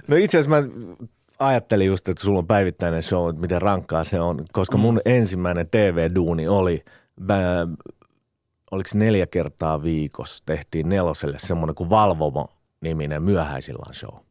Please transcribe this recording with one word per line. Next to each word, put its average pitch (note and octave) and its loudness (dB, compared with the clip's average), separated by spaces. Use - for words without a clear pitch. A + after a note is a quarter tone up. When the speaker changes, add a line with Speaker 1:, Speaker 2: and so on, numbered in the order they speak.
Speaker 1:
No C#3+ 6
itse F#3 4
asiassa D3 4
mä C3 -6
ajattelin A2+ 2
just, F#2+ 0
että F2 -4
sulla G2 2
on E2+ -2
päivittäinen F2 0
show, F2 0
että D#2+ -6
miten F2 -2
rankkaa E2 0
se F2 -2
on, E2 -2
koska F#2+ 0
mun A2+ 4
Speaker 2:
Mm. A2 2
Speaker 1:
ensimmäinen F2+ 0
T - 0
V-duuni E2+ 2
oli, F#2 0
mä, F2+ 0
oliks F#2+ -6
neljä G#2 4
kertaa D#2 -4
viikossa, D#2 -6
tehtiin D#2+ -4
Neloselle D#2+ -2
semmonen D#2+ -4
kuin F2 -6
Valvomo-niminen D#2 -2
myöhäisillan D2 -4
show. - -16